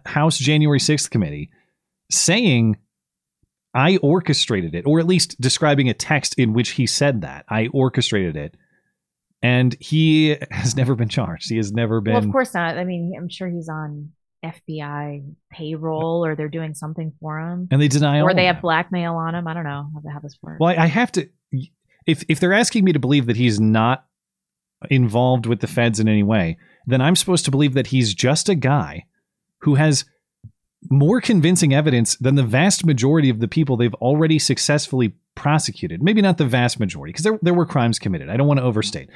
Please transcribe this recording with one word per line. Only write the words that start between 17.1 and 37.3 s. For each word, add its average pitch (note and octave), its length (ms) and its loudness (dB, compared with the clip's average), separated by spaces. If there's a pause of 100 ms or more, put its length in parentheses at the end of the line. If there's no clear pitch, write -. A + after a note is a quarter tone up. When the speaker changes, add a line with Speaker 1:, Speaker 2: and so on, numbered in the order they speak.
Speaker 2:
for D#3 200 -10
him. F3 320 -8
Speaker 1:
And C#3+ 100 2
they D3 60 2
deny C#3+ 320 2
Speaker 2:
Or E3+ 100 2
Speaker 1:
all F#3 60 0
Speaker 2:
they F#3 120 2
Speaker 1:
of - 0 -
Speaker 2:
have F3 100 2
Speaker 1:
that. - 40 -14
Speaker 2:
blackmail E3+ 540 -2
on E3 200 -4
him. E3+ 120 -6
I D#3+ 60 -8
don't E3+ 100 -8
know C#3+ 300 -8
how, D3+ 200 -14
how D3 60 -12
this D3 220 -18
works. D#3+ 180 -16
Speaker 1:
Well, E3 180 2
I, D#3+ 60 2
I E3 40 4
have A3 260 0
to, D#3 140 -4 (800)
if, - 240 0
if D#3 100 0
they're F#3 140 2
asking A3 320 2
me F3+ 80 4
to D3 60 0
believe C3 260 2
that A#2 120 0
he's A#2 220 2
not A2 460 2 (840)
involved B2 560 2
with A2+ 160 0
the A#2 60 -4
feds A#2 320 0
in A2 80 2
any G#2+ 160 4
way, G2 340 0 (280)
then B2+ 160 2
I'm E3 140 4
supposed - 300 0
to C#3 60 0
believe C#3 220 2
that C3 140 -2
he's A#2+ 260 0
just C3+ 360 0
a F#3+ 60 2
guy C#3+ 500 -2 (560)
who D3 140 2
has D3+ 300 2 (840)
more D3+ 300 4
convincing E3+ 520 4
evidence C3+ 440 2
than C3 180 2
the C#3 80 4
vast C#3 420 2
majority C#3+ 440 4
of A2 100 0
the A2+ 80 0
people C3+ 300 0
they've A#2 180 2
already D3+ 420 2
successfully C3+ 760 0 (200)
prosecuted. A#2+ 720 -2
Maybe G#3 180 4
not F#3+ 160 2
the D3+ 80 2
vast B2 320 2
majority, C#3 360 -4
'cause D#3+ 100 -4
there, G#3+ 180 2